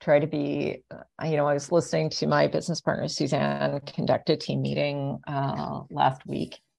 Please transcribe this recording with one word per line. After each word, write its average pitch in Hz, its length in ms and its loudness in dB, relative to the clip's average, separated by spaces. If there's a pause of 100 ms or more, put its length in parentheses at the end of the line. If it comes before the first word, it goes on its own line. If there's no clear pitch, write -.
try 147 140 6
to 151 80 4
be, 147 640 -2
uh, - 360 -10
you 156 100 2
know, 147 100 2
I 147 80 2
was 143 180 -2
listening 160 380 2
to - 160 -2
my 147 200 6
business 156 340 -2
partner, - 280 -2
Suzanne, 143 720 0
conduct - 480 -2
a 156 80 4
team 143 240 -4
meeting, 143 640 -2
uh, 139 540 -4 (100)
last 139 360 0
week, 143 340 -6 (180)